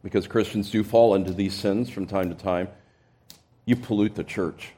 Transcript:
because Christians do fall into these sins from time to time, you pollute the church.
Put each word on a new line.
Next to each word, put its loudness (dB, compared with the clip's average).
because -2
Christians 0
do 2
fall 6
into 0
these -2
sins -2
from -8
time -2
to -6
time, -2
you 2
pollute -2
the -8
church. -8